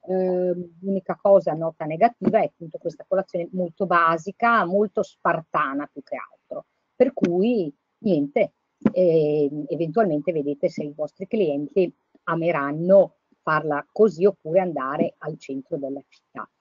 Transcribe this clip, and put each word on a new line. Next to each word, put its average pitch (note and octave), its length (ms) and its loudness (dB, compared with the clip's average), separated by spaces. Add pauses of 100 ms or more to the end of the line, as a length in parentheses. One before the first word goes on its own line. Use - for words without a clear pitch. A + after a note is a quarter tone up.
Ehm, F3+ 720 -2
l'unica F#3+ 400 -4
cosa, F3+ 320 6
nota D#3+ 320 -6
negativa, G3 560 2
è E3 40 0
appunto - 340 -12
questa - 280 -8
colazione F#3 440 -2
molto F#3 340 -4
basica, F3 800 2
molto G3 380 0
spartana D3 880 -4
più C#3 100 -16
che - 140 -14
altro. - 500 -16 (300)
Per - 180 2
cui, F#3 580 0 (280)
niente, F3 540 0 (380)
ehm, D3+ 760 2
eventualmente E3 640 -2
vedete C#3+ 360 -2
se E3 140 -4
i D3 140 -10
vostri D#3 320 -10
clienti E3+ 680 -2 (300)
ameranno E3 920 2 (260)
farla D3+ 480 -2
così F#3+ 340 2
oppure F#3+ 360 0
andare D3 580 -4
al D#3 180 -10
centro C3+ 400 -10
della C#3 320 -8
città. - 400 -18 (120)